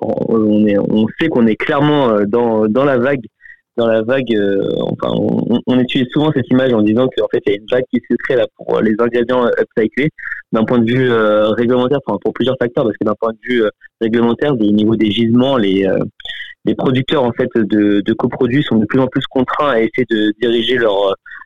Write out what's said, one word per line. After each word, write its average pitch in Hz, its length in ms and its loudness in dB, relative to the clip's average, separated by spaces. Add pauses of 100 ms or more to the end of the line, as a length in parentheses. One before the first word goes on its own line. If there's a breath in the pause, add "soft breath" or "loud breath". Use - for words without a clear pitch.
on, - 280 -4
on 107 360 2
est, 101 120 2
on 107 280 0 (140)
sait 165 80 0
qu'on 120 200 2
est 107 100 0
clairement, 147 520 2
euh, 104 160 2
dans, 110 420 0
dans 127 180 2
la 135 120 2
vague, 123 280 -2 (500 loud breath)
dans 117 100 0
la 113 160 2
vague, 120 340 -2
euh, 98 240 0 (200)
enfin, - 360 -2
on, 113 520 0
on 127 120 2
utilise 123 320 0
souvent 151 200 0
cette 131 180 -2
image 127 240 2
en 110 80 2
disant 110 340 2
qu'en 107 160 0
fait, 120 140 -2
il 104 60 2
y 104 40 0
a - 40 -4
une 110 100 -20
vague 127 140 0 (100)
qui 123 60 2 (100)
se 120 140 0
crée 135 120 -2
là 110 200 0
pour - 260 -2
les 110 160 2
ingrédients 120 520 0
upcyclés, 110 600 -2 (420 loud breath)
d'un 113 120 0
point 123 160 0
de 113 120 2
vue, 127 200 0
euh, 107 380 2
réglementaire, 120 580 0
enfin, 104 160 -4
pour 110 100 -2
plusieurs 127 260 -2
facteurs, 120 260 -2
parce 104 120 -2
que - 80 -4
d'un 107 140 0
point 113 140 -2
de 110 100 -20
vue, 123 200 0
euh, 104 60 0 (320 loud breath)
réglementaire, 117 520 0
au 107 180 0
niveau 107 240 2
des 107 160 0
gisements, 120 460 2
les, 98 280 2
euh, 98 140 0 (680 loud breath)
les 107 80 0
producteurs, 135 500 0
en 120 100 0
fait, 127 220 -2
de, 104 460 2
de 110 120 -2
coproduits 127 500 0
sont - 140 -2
de 110 80 2
plus - 140 0
en 131 60 2
plus 131 220 -4
contraints 139 420 -2
à 117 100 0
essayer 113 300 0
de 107 320 0
diriger 120 360 0
leur, 101 380 0 (300 loud breath)